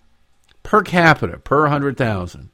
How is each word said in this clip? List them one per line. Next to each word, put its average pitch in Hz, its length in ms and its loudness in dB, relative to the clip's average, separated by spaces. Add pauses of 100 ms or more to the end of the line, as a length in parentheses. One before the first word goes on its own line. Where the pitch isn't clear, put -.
(640)
per 208 180 2
capita, 160 560 2
per 147 300 0
hundred 139 300 -2
thousand 92 560 -4